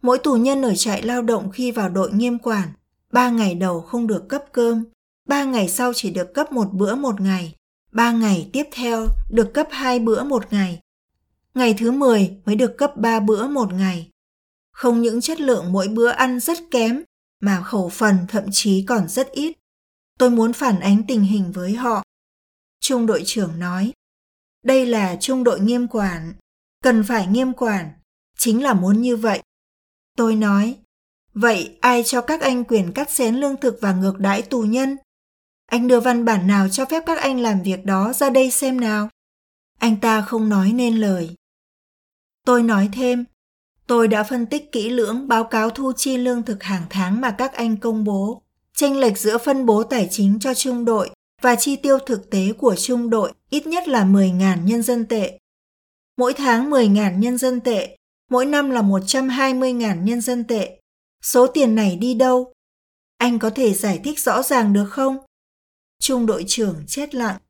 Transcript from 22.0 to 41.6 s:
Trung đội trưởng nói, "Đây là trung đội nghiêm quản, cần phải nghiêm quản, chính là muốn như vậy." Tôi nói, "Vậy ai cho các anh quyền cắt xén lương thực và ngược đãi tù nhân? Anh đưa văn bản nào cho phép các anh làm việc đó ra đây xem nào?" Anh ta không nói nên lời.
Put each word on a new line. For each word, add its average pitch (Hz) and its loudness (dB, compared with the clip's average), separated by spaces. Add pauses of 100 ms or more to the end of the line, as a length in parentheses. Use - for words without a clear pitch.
Trung 240 0
đội 202 2
trưởng 170 -4
nói, 185 -2 (720)
"Đây 262 4
là 202 0
trung 262 -2
đội 226 2
nghiêm 240 0
quản, 175 -4 (480)
cần 226 4
phải 202 -2
nghiêm 247 0
quản, 196 -2 (460)
chính 226 2
là 269 2
muốn 196 4
như 247 0
vậy." 214 -2 (760)
Tôi 226 2
nói, 214 2 (580)
"Vậy 214 0
ai 247 4
cho 247 0
các 302 -4
anh 254 0
quyền 196 0
cắt 285 -4
xén 233 0
lương 277 -2
thực 240 -2
và 202 0
ngược 190 0
đãi 196 0
tù 240 -2
nhân? 262 0 (720)
Anh 240 0
đưa 247 6
văn 240 0
bản 208 2
nào 196 4
cho 262 -2
phép 320 -2
các 330 -2
anh 262 0
làm 214 0
việc 190 -4
đó 196 0
ra 277 0
đây 262 4
xem 254 -2
nào?" 214 -2 (680)
Anh 220 2
ta 220 2
không 220 -2
nói 196 4
nên 240 2
lời. 185 0 (1120)